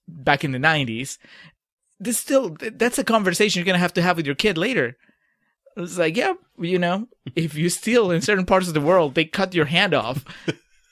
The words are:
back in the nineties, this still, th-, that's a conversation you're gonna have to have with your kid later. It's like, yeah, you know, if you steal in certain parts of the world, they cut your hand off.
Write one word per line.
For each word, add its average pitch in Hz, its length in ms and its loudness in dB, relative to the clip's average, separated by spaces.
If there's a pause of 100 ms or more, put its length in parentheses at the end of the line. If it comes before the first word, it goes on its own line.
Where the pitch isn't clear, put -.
back 143 360 -2
in 139 80 -2
the 127 60 -6
nineties, 135 580 -2 (840)
this 220 180 -4
still, 247 380 0
th-, 220 200 -10
that's 240 220 0
a 233 60 -2
conversation 196 560 2
you're 175 60 -2
gonna 185 120 2
have 175 160 0
to 175 80 2
have 175 140 2
with 160 100 -4
your 143 80 -2
kid 190 240 0
later. 170 380 -2 (800)
It's 175 220 -10
like, 165 180 0
yeah, 339 160 0 (260)
you 180 220 0
know, 185 260 -2 (300)
if 160 180 -2
you 156 160 0
steal 220 400 0
in 165 120 2
certain 196 240 0
parts 185 200 2
of 165 80 -6
the 151 60 2
world, 156 340 4
they 160 100 2
cut 185 300 -4
your 156 120 2
hand 170 280 2
off. 127 300 -2 (680)